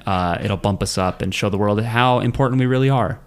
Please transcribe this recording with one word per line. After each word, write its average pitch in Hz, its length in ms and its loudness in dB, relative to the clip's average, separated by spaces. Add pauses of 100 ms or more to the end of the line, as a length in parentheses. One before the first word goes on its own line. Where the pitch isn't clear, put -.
Uh, 90 360 0
it'll 101 140 -2
bump 98 240 0
us - 160 -4
up 92 240 -2
and 95 140 -4
show 107 160 -2
the 101 60 -2
world 104 260 2
how 120 360 2
important 120 400 0
we 127 60 2
really 131 240 2
are. 127 380 0